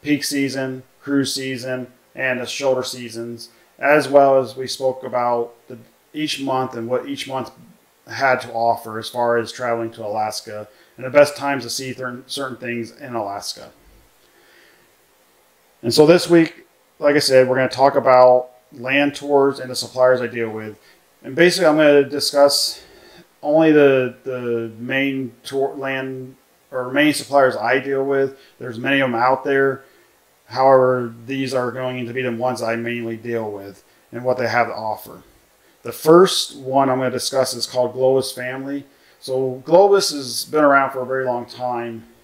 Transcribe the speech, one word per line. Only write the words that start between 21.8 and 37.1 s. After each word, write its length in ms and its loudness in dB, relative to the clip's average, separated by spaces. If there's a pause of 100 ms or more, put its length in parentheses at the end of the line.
discuss 800 0 (600)
only 300 4
the, 520 4
the 560 -4
main 520 -4 (120)
tour, 320 -4
land 600 -8 (360)
or 200 -6
main 220 2
suppliers 420 2
I 220 0
deal 260 -2
with. 360 -2 (180)
There's 220 -12
many 220 0
of 100 0
them 100 -2
out 220 2
there. 400 0 (640)
However, 680 4 (140)
these 260 -6
are 180 -2
going 360 -8
to 60 -10
be 100 -4
the 80 -2
ones 320 -4
I 120 -2
mainly 420 -6
deal 340 -6
with 320 -16 (280)
and 140 -10
what 140 0
they 80 -2
have 180 0
to 80 -10
offer. 480 -10 (600)
The 80 -10
first 680 4
one 320 0
I'm 80 0
gonna 140 -2